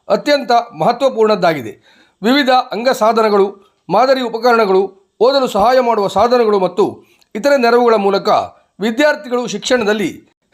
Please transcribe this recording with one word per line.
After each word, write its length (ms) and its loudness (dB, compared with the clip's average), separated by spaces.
ಅತ್ಯಂತ 440 0
ಮಹತ್ವಪೂರ್ಣದ್ದಾಗಿದೆ. 920 0
ವಿವಿಧ 280 0
ಅಂಗಸಾಧನಗಳು, 760 0
ಮಾದರಿ 400 2
ಉಪಕರಣಗಳು, 540 2
ಓದಲು 280 2
ಸಹಾಯ 320 2
ಮಾಡುವ 280 -2
ಸಾಧನಗಳು 500 0
ಮತ್ತು 260 0
ಇತರೆ 300 0
ನೆರವುಗಳ 400 2
ಮೂಲಕ 240 0
ವಿದ್ಯಾರ್ಥಿಗಳು 680 -2
ಶಿಕ್ಷಣದಲ್ಲಿ 640 -2